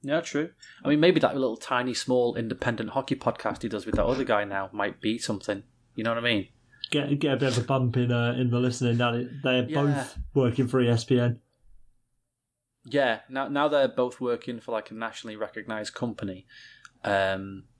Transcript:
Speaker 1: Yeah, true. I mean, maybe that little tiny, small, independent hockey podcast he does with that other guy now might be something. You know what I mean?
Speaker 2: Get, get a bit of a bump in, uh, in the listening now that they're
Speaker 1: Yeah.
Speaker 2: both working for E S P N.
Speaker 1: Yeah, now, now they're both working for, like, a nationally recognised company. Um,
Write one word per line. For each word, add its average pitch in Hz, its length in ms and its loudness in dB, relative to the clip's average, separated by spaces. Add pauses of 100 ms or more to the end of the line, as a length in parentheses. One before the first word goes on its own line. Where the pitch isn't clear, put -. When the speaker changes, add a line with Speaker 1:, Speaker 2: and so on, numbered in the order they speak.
Speaker 1:
Yeah, 151 180 0
true. 160 300 -4 (320)
I 135 60 -2
mean, 151 100 4
maybe 180 220 6
that - 140 2
little 127 220 0
tiny, 123 380 -2
small, 123 400 2
independent 113 560 -4
hockey 131 240 -2
podcast - 480 -4
he 113 60 -4
does 101 160 -6
with 104 100 -2
that 101 100 2
other 131 180 0
guy 104 200 2
now 98 300 -4
might 101 280 -4
be 110 160 0
something. 101 460 -4 (320)
You 113 80 -6
know 117 80 0
what 117 80 -2
I - 20 -6
mean? 113 260 0 (440)
Speaker 2:
Get, 143 280 0
get 143 140 2
a 131 40 2
bit 127 200 2
of 117 60 0
a - 40 -4
bump 127 300 2
in, 123 140 2
uh, 120 260 2
in 123 140 2
the 120 80 2
listening 120 380 2
now 120 140 2
that 123 320 -4
they're 127 240 2
Speaker 1:
Yeah. 151 160 0
Speaker 2:
both 139 340 -2 (180)
working 123 320 2
for 131 140 2
E 120 60 4
S 117 160 4
P 127 160 4
N. 117 200 0 (1500)
Speaker 1:
Yeah, 123 420 2
now, 135 180 -4
now 143 200 2
they're 143 200 4
both 123 340 -2
working 120 380 -4
for, - 120 -10
like, 110 200 -4
a - 20 -14
nationally 113 420 -10
recognised 107 600 -8
company. 101 500 -6 (580)
Um, 98 600 -2 (160)